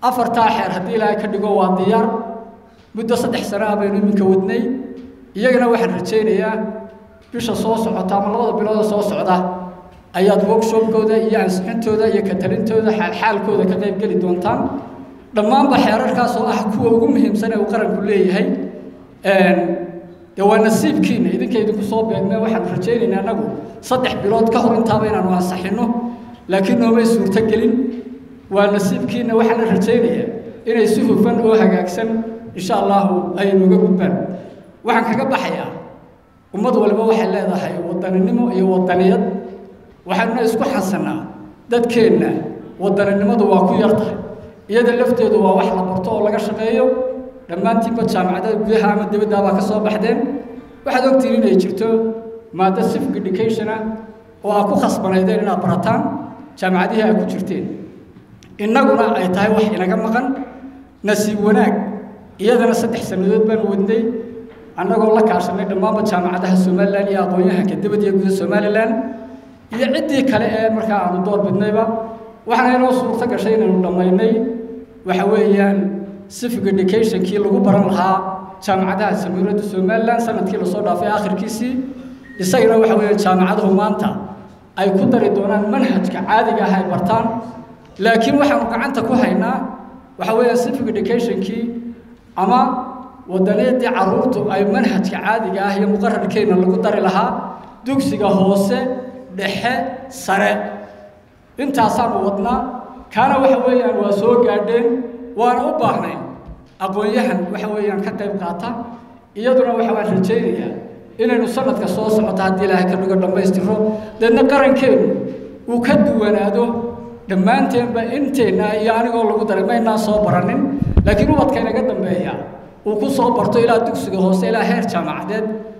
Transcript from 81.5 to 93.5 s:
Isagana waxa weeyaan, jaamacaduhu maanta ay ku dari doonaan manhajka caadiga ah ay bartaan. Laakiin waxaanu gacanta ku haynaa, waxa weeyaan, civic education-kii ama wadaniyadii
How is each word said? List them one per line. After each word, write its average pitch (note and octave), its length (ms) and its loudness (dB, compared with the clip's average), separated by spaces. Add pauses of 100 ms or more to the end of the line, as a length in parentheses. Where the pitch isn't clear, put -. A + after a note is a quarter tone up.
Isagana A3 380 4
waxa A3 200 4
weeyaan, G3+ 220 2
jaamacaduhu F#3+ 560 2
maanta G#3 340 0 (680)
ay F#3+ 160 2
ku F#3+ 160 2
dari A3 240 4
doonaan G3+ 360 0
manhajka F#3+ 520 0
caadiga A3 440 2
ah F#3 120 2
ay F#3+ 80 -2
bartaan. G3+ 400 0 (720)
Laakiin A3+ 400 2
waxaanu A#3+ 320 2
gacanta C4+ 320 -2
ku A#3 120 0
haynaa, F#3+ 440 2 (600)
waxa G3 200 -4
weeyaan, A#3+ 200 2
civic - 360 -2
education-kii G#3+ 720 -2 (720)
ama A3+ 220 2 (680)
wadaniyadii G#3+ 640 0